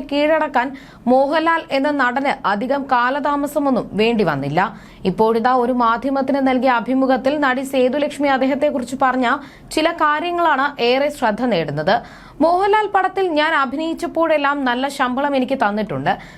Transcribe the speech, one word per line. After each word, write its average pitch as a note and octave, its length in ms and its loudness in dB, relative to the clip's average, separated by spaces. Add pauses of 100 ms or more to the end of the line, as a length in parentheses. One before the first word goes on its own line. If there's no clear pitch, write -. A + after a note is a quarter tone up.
(120)
കീഴടക്കാൻ D4 680 0 (300)
മോഹൻലാൽ D#4 540 2 (100)
എന്ന C4+ 200 0
നടന് C4+ 560 -2
അധികം B3+ 440 0
കാലതാമസമൊന്നും C#4 1000 0
വേണ്ടി A3 300 2
വന്നില്ല. D3+ 560 0 (260)
ഇപ്പോഴിതാ A3+ 480 2
ഒരു B3 200 2
മാധ്യമത്തിന് C4 720 0
നൽകിയ C4 220 2
അഭിമുഖത്തിൽ C4 680 0
നടി C4+ 240 0
സേതുലക്ഷ്മി C#4 680 0
അദ്ദേഹത്തെക്കുറിച്ച് C4+ 760 0
പറഞ്ഞ B3+ 360 2 (340)
ചില D#4+ 200 0
കാര്യങ്ങളാണ് D#4 880 0
ഏറെ C4 280 2
ശ്രദ്ധ A#3+ 360 -2
നേടുന്നത്. E3 560 0 (400)
"മോഹൻലാൽ G4 460 2
പടത്തിൽ F#4+ 400 0
ഞാൻ D#4 280 0
അഭിനയിച്ചപ്പോഴെല്ലാം D4+ 1080 -2
നല്ല B3+ 220 0
ശമ്പളം C#4 480 -2
എനിക്ക് C4 220 0
തന്നിട്ടുണ്ട്. G3+ 600 -2 (200)